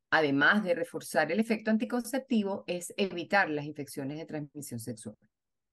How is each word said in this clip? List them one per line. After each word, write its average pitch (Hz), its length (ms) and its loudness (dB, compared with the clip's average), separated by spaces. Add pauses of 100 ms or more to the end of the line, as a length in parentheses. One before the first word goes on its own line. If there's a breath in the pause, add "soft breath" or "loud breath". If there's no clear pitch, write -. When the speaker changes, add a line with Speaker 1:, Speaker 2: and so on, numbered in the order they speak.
(100)
Speaker 1:
además 151 520 6
de 175 120 2
reforzar 160 580 -2
el 196 80 0
efecto 220 300 0
anticonceptivo, 220 960 0
es 180 300 -6
evitar 180 540 0
las 147 140 -2
infecciones 147 540 -8
de 160 80 -8
transmisión 147 520 -10
sexual. 113 420 -10
Speaker 2:
Sí, - 80 -20 (440)